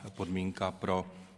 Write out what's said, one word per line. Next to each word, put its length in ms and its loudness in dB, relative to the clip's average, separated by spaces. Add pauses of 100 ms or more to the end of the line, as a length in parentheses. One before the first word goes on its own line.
(160)
podmínka 560 2
pro 340 2 (320)